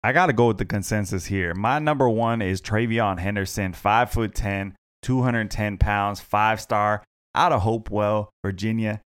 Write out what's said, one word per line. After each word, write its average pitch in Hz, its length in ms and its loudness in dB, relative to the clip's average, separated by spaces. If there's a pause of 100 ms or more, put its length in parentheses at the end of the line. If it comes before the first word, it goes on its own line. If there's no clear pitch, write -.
I 117 80 0
gotta 160 220 4
go 120 140 4
with 107 100 2
the 101 80 -4
consensus 98 600 -4
here. 90 280 -2
My 113 260 0
number 147 300 2
one 113 320 0
is 92 200 -2
TreVeyon 110 580 0
Henderson, 98 520 -2
five-foot-ten, 104 1040 0 (260)
two 127 200 0
hundred 117 300 0
ten 104 260 -4
pounds, 101 420 0
five-star, 104 840 0 (300)
out 165 200 4
of 107 80 2
Hopewell, 107 720 -2 (120)
Virginia. 104 560 -2 (100)